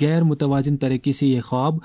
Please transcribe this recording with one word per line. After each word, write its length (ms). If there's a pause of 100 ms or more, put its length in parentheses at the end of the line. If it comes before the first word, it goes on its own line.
غیر 220
متوازن 540
ترقی 360
سے 140
یہ 140
خواب 340 (100)